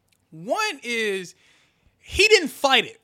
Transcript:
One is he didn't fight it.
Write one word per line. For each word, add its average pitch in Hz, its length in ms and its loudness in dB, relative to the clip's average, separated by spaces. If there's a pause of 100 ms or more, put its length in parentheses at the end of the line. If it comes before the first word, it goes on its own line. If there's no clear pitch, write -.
(300)
One 294 520 -6
is 214 520 -4 (680)
he - 280 2
didn't 381 200 4
fight 262 360 2
it. 117 200 -18